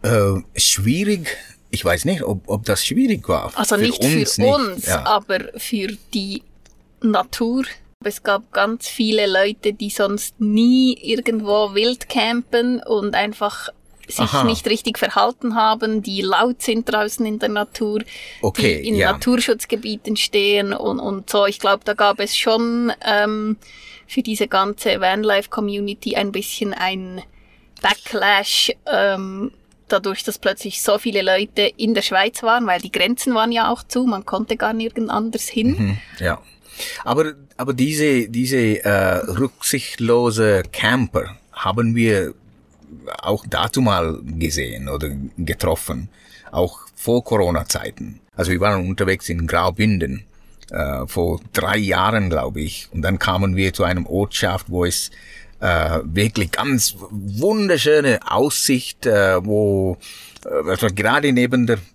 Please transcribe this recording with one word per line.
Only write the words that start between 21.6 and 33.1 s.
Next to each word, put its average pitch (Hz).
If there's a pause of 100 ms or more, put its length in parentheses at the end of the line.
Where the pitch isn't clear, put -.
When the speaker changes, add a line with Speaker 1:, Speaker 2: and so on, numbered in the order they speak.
Speaker 2:
da 208
gab 202
es 208
schon, 233 (100)
ähm, 214 (480)
für -
diese 214
ganze 196
Vanlife-Community 202
ein 196
bisschen 202
ein 185 (600)
Backlash, 202 (140)
ähm, 196 (360)
dadurch, 196
dass -
plötzlich -
so 208
viele 202
Leute 190
in 202
der 196
Schweiz 196
waren, 233
weil 180
die -
Grenzen 240